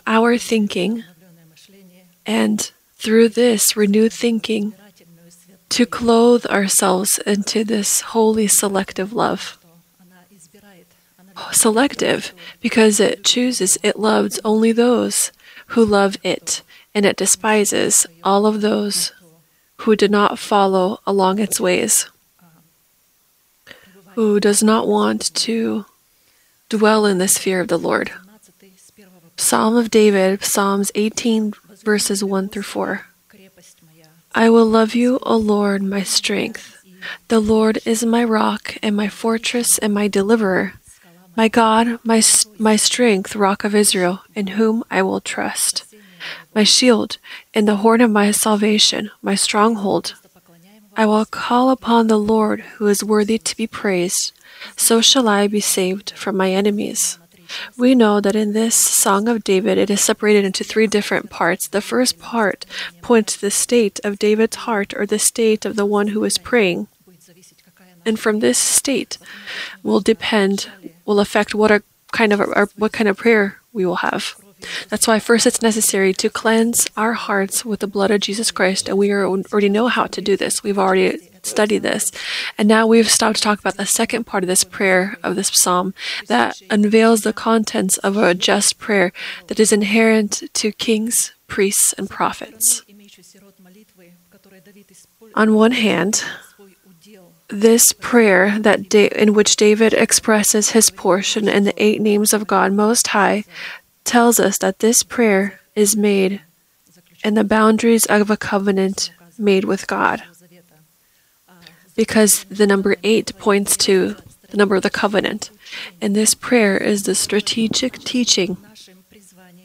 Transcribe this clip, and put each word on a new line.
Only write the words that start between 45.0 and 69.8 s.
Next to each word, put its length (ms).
will 180
trust. 600
My 80
shield 560
and 140
the 100
horn 240
of 80
my 220
salvation, 800
my 140
stronghold. 800
I 80
will 200
call 440
upon 380
the 100
Lord 440
who 120
is 160
worthy 340
to 180
be 120
praised. 640
So 240
shall 300
I 180
be 120
saved 580
from 180
my 160
enemies." 680
We 160
know 260
that 160
in 160
this 240
Song 540
of 140
David, 340
it 140
is 100
separated 420
into 220
three 220
different 420
parts. 380
The 120
first 400
part 460
points 340
to 60
the 100
state 520
of 160
David's 480
heart, 300
or 80
the 140
state 440
of 140
the 80
one 240
who 160
is 140
praying. 480
And 140
from 200
this 180
state 600